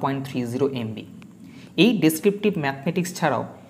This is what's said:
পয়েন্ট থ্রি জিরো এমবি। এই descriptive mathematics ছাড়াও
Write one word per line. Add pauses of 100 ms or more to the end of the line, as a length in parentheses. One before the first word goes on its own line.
পয়েন্ট
থ্রি
জিরো
এমবি। (720)
এই
descriptive
mathematics
ছাড়াও (240)